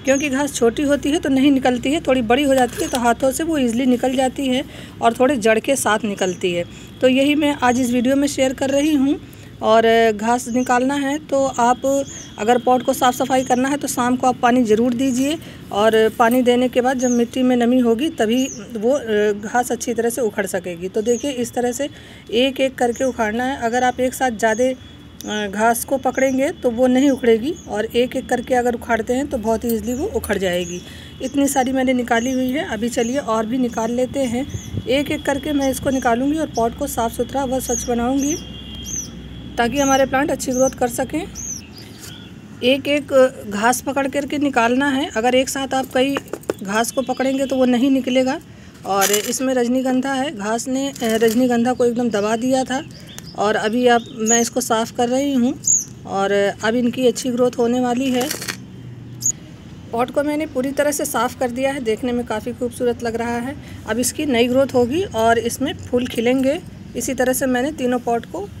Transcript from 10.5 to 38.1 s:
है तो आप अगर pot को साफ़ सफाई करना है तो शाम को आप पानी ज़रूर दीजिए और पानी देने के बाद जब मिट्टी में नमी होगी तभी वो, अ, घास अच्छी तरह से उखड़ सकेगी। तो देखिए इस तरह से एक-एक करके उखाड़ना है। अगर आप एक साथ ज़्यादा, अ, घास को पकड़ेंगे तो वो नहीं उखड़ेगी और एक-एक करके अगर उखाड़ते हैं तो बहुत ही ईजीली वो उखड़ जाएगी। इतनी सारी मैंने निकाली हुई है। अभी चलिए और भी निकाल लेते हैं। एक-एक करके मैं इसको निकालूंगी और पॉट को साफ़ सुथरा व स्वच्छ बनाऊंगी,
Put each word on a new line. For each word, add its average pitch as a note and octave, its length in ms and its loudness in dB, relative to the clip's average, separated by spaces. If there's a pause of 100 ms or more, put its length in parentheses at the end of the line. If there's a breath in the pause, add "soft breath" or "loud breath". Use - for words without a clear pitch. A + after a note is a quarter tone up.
है C#4+ 240 -2
तो C#4 280 0
आप C4 580 2 (340 loud breath)
अगर A#3 200 4
pot B3+ 240 2
को C4+ 100 0
साफ़ B3+ 220 2
सफाई C4 300 0
करना B3+ 240 2
है C#4+ 80 0
तो C#4+ 120 -6
शाम B3 280 0
को B3+ 100 0
आप B3 100 2
पानी B3 280 4
ज़रूर A3+ 300 2
दीजिए C4+ 440 0 (340 loud breath)
और A3 460 4
पानी A#3+ 240 6
देने B3 260 4
के B3+ 120 2
बाद B3+ 180 2
जब B3 120 2
मिट्टी A#3+ 320 0
में B3+ 140 4
नमी A#3+ 220 4
होगी A#3+ 300 2
तभी B3 360 2 (320)
वो, A3 140 0
अ, A3 420 2
घास A3 400 -2
अच्छी A#3 220 -4
तरह A3+ 160 0
से A#3 100 -6
उखड़ G#3 260 -2
सकेगी। F3+ 420 -6
तो A3 140 -2
देखिए A#3+ 280 0
इस B3 220 -4
तरह B3 200 -2
से C#4 160 -4 (420 loud breath)
एक-एक C4 440 2
करके A#3+ 300 -2
उखाड़ना A#3 400 -2
है। C4+ 120 -4
अगर A#3+ 280 0
आप B3 160 0
एक B3+ 140 0
साथ B3+ 160 0
ज़्यादा, A3 340 0
अ, G#3+ 840 -6
घास A3 380 2
को C4+ 140 0
पकड़ेंगे C4 520 2
तो C#4 200 0
वो A#3+ 160 2
नहीं B3+ 240 6
उखड़ेगी A#3+ 440 2 (140)
और G#3 160 -2
एक-एक A#3+ 440 0
करके B3 260 0
अगर A#3+ 200 2
उखाड़ते A3+ 380 -2
हैं C4+ 140 0
तो C#4+ 120 -4
बहुत A3 260 0
ही A#3+ 40 -2
ईजीली A3+ 260 -2
वो C#4+ 120 -4
उखड़ A3 320 -2
जाएगी। F3+ 440 -2 (400 loud breath)
इतनी C4+ 260 0
सारी C4+ 240 0
मैंने C4 200 2
निकाली B3 400 0
हुई B3+ 180 0
है। D4 140 -2
अभी A#3+ 240 -4
चलिए A#3+ 300 -2
और A3 280 -2
भी B3 120 -2
निकाल A#3 340 -2
लेते B3+ 280 -2
हैं। B3+ 260 -2 (400 loud breath)
एक-एक C#4+ 380 0
करके C#4+ 280 -2
मैं C#4 180 2
इसको C4 200 -2
निकालूंगी C4 480 0
और D4+ 80 -2
पॉट A#3 320 -2
को C#4+ 80 -4
साफ़ A#3 260 -2
सुथरा C4 320 -4
व B3+ 160 -2
स्वच्छ A#3+ 280 -4
बनाऊंगी, C4+ 480 0 (1200)